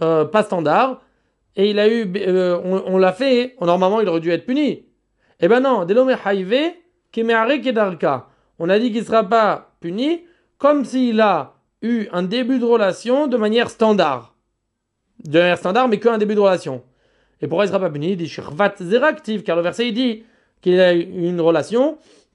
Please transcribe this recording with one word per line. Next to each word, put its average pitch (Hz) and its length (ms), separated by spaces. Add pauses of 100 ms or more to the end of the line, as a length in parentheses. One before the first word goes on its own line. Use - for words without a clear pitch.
euh, 160 240
pas 175 180
standard, 202 600 (540)
et 196 140
il 208 80
a 208 100
eu, 226 280
euh, 185 480
on, 185 300
on 190 40
l'a 185 140
fait, 254 480
normalement 180 400
il 214 80
aurait 165 120
dû 160 100
être 170 140
puni. 254 420 (540)
Eh 170 60
ben 233 140
non, 254 240
Delome 240 400
Haive, 202 480 (400)
Kemeare 226 480
Kedarka. 196 680 (300)
On 170 100
a 196 100
dit 247 120
qu'il 214 140
sera 226 180
pas 208 580
puni, 262 420 (360)
comme 285 260
s'il 240 360
a 180 340 (280)
eu 226 300
un 180 100
début 240 360
de 240 60
relation 233 640
de 247 80
manière 220 340
standard. 170 640 (920)
De 151 140
manière 175 200
standard, 220 300
mais 214 120
qu'un 233 180
début 214 160
de 208 60
relation. 170 420 (580)
Et 147 60
pourquoi 175 200
il - 20
sera 190 100
pas 185 120
puni ? 147 220
Il 202 40
dit 170 100
Shirvat 196 540
Zeraktiv, 208 640
car 175 100
le 170 80
verset 175 260
il 233 60
dit 233 300 (360)
qu'il 180 200
a 180 140
eu 170 80
une 180 380
relation 180 580 (360)